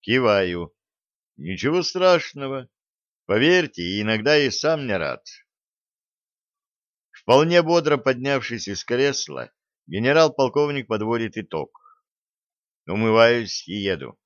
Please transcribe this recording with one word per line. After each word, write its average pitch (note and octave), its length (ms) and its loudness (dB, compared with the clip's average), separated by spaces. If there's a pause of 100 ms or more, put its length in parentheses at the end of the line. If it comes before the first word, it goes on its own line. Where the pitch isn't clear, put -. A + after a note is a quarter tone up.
Киваю. G2 720 0 (640)
Ничего D#3 440 -4
страшного. D3 840 0 (580)
Поверьте, G#2+ 760 0
иногда A2 360 0
и C3+ 140 0
сам D3+ 340 -4
не G#2 120 -2
рад. C#2+ 280 -6 (1900)
Вполне E3 500 4
бодро D#3+ 360 2
поднявшись B2+ 680 -2
из G2 160 -10
кресла, A#2+ 720 -4 (340)
генерал-полковник C#3 1000 0
подводит A2+ 500 -2
итог. D#2+ 420 -8 (1080)
Умываюсь A2+ 800 2
и F2 60 -12
еду. F#2 520 -6